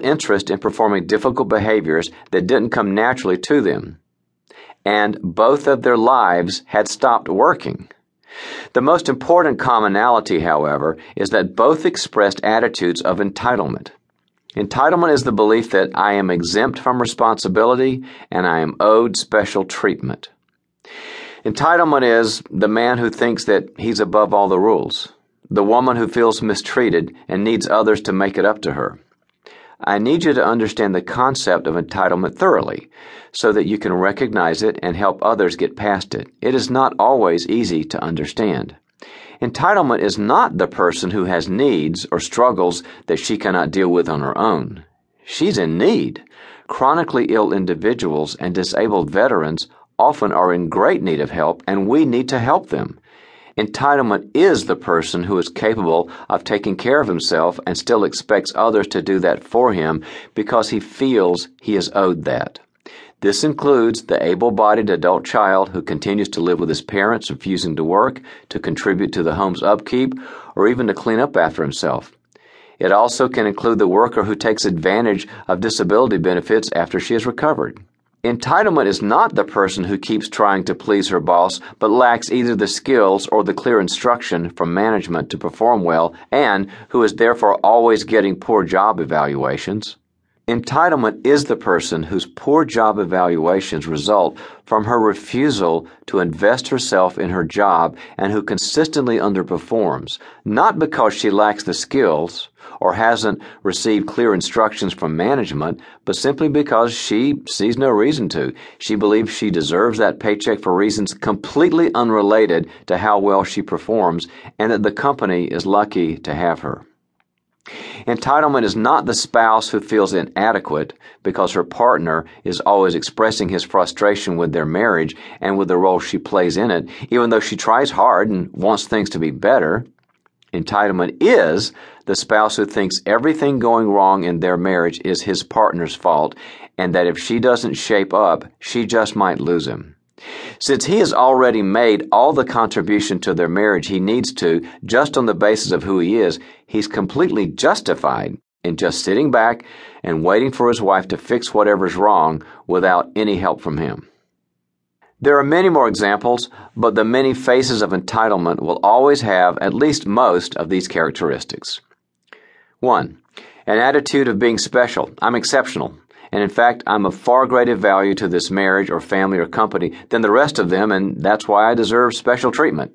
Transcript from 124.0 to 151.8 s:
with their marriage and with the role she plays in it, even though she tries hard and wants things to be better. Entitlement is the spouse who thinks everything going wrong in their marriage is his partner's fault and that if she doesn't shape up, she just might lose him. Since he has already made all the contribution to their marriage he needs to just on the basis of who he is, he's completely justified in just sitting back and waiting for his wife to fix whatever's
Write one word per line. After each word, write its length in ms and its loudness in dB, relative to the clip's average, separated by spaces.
with 160 -2
their 140 -2
marriage 500 0
and 180 -2
with 80 0
the 100 0
role 220 2
she 200 -6
plays 380 0
in 140 0
it, 180 -2
even 200 0
though 100 4
she 160 -6
tries 340 2
hard 380 2
and 240 -4
wants 340 -2
things 240 -2
to 80 -8
be 140 -2
better. 520 2
Entitlement 680 -2
is 520 2
the 100 -2
spouse 400 0
who 100 0
thinks 400 -4
everything 540 0
going 320 2
wrong 320 2
in 160 -2
their 180 0
marriage 480 0
is 180 -2
his 200 -4
partner's 540 -2
fault 400 0
and 160 -2
that 140 2
if 100 -4
she 220 -4
doesn't 340 0
shape 400 -2
up, 300 2
she 260 -4
just 300 0
might 240 0
lose 260 -2
him. 300 -12
Since 280 -2
he 140 2
has 120 2
already 480 4
made 500 2
all 220 4
the 120 2
contribution 760 -2
to 140 -2
their 140 0
marriage 400 0
he 120 -2
needs 340 -2
to 320 -2
just 340 0
on 80 0
the 80 0
basis 380 0
of 100 -2
who 160 0
he 180 0
is, 240 0
he's 200 -4
completely 600 -2
justified 920 -2
in 140 -4
just 260 -2
sitting 260 0
back 360 2
and 220 -2
waiting 280 2
for 160 2
his 120 0
wife 280 2
to 100 -6
fix 340 -4
whatever's 440 2